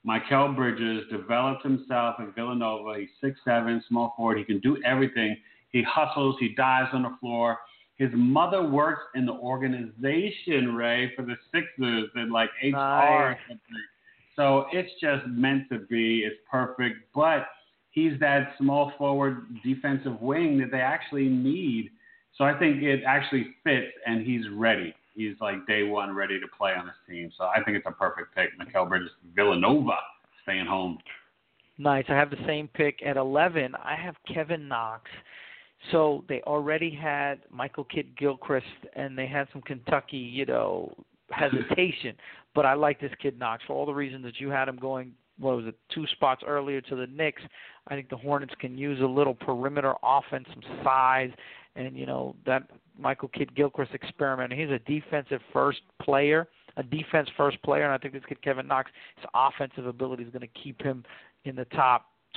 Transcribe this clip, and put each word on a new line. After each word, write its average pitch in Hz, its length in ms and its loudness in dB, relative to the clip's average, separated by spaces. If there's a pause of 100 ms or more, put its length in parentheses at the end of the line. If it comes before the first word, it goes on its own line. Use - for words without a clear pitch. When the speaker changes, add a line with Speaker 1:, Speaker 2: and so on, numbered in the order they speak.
Speaker 1:
Mikal 139 500 2
Bridges 113 540 0
developed 117 540 -2
himself 127 560 0
in 101 140 -10
Villanova. 110 680 -4
He's 98 100 -10 (120)
six 135 240 -2
seven, 117 420 2
small 120 300 0
forward. 113 200 2
He 104 60 -4
can 104 160 0
do 127 260 2
everything. 120 520 2 (340)
He 123 120 4
hustles. 139 580 2
He 113 140 2
dives 131 380 4
on 127 100 0
the 120 180 -4
floor. 117 360 0 (380)
His 135 180 2
mother 156 540 4
works 147 360 2 (120)
in 127 100 2
the 117 80 -2
organization, 127 1400 -2
Ray, 120 400 0
for 135 80 -6
the 120 120 -6 (180)
Sixers 120 600 0
in, 117 160 -4
like, 113 180 2 (120)
H 139 140 2
R 143 560 4
Speaker 2:
Nice. 127 60 -6
Speaker 1:
or - 100 -16
something. - 280 -18 (640)
So 139 320 6
it's 180 180 -2 (120)
just 139 260 0
meant 135 420 2
to 117 100 -4
be. 113 400 2
It's 107 180 -2 (120)
perfect. 123 500 -2 (140)
But 151 340 4 (440)
he's 156 300 2
that 139 360 4
small 139 400 4
forward 139 480 0 (200)
defensive 135 560 -2
wing 147 380 2
that 123 120 0
they 131 80 0
actually 139 480 0
need. 131 600 2 (480)
So 139 80 4
I 143 120 4
think 147 240 4
it 139 240 2
actually 135 420 2 (180)
fits, 131 260 2 (160)
and 113 180 -2
he's 120 280 0
ready. 101 420 2 (180)
He's, 107 280 -6
like, 101 260 -4
day 107 160 2
one 101 320 -2
ready 95 240 -2
to 92 80 -10 (100)
play 98 140 0
on 90 140 -4
this 90 100 -16 (100)
team. 85 320 -12
So 92 60 -4 (100)
I 110 80 4
think 104 140 -2
it's 95 100 -4
a 80 60 -6
perfect 90 420 -4
pick. 92 240 0
Mikal 90 300 0
Bridges, 90 220 -2 (260)
Villanova, 101 640 4 (460)
staying 95 240 -4
home. 92 320 -4 (800)
Speaker 2:
Nice. 139 300 2
I 147 60 0
have 143 160 4
the - 180 -8
same 151 220 -4
pick 147 360 0
at 139 120 0
eleven. 139 580 2
I 147 220 -6
have 175 180 -10 (180)
Kevin 156 360 -4
Knox. 113 340 -6 (880)
So 151 380 4
they 131 140 -2
already 151 480 -2
had 143 480 -4 (120)
Michael 135 320 -8
Kidd-Gilchrist, 135 840 -2 (280)
and 135 240 -8
they 131 100 -4
had 139 240 -4
some 139 100 -14
Kentucky, 139 560 -2
you 127 280 -4
know, 101 480 -2 (200)
Speaker 1:
<laughs> - 180 -18
Speaker 2:
hesitation. 135 840 0 (400)
But 147 100 6
I 131 80 6
like 147 260 2
this 139 120 -6 (100)
kid 131 160 -2
Knox 117 300 -6
for 139 60 -6
all 139 120 -2
the 143 80 -6
reasons 135 320 -6
that 117 140 -12
you 139 100 -6
had 135 180 0
him 127 100 -8
going, 127 340 -6 (260)
what 131 180 0
was 113 120 -4
it, 113 80 -10 (180)
two 156 140 -6
spots 131 380 0
earlier 139 360 -2
to 135 140 -8
the 127 120 -6
Knicks. 147 340 -4 (460)
I 143 60 -8
think 135 160 -10
the 131 80 -8
Hornets 139 420 -2
can 127 180 -8
use 139 240 -4
a 135 40 4
little 135 300 2
perimeter 135 580 -2 (100)
offense, 131 480 0
some 117 120 -18 (200)
size, 131 460 4 (460)
and, 131 200 -8
you 131 120 -8
know, 131 280 -6 (100)
that 131 180 2 (340)
Michael 135 320 -4
Kidd-Gilchrist 135 640 -2
experiment. 131 580 -4
He's 143 200 -4
a 127 80 -2
defensive 143 640 -4 (120)
first 135 280 2 (200)
player, 147 460 4 (280)
a 139 80 -6
defense 151 540 0
first 143 240 2
player, 147 220 2
and 143 100 0
I 135 40 -2
think 135 180 -10
this 131 120 -10
kid - 140 -10
Kevin 135 260 -2
Knox, 135 240 0 (240)
his - 180 -20
offensive 131 520 0
ability 123 380 -6
is 117 100 -14
gonna 123 140 -12
keep - 340 -14
him 131 240 -4 (400)
in 131 100 -8
the 127 100 -8
top 127 420 2 (300)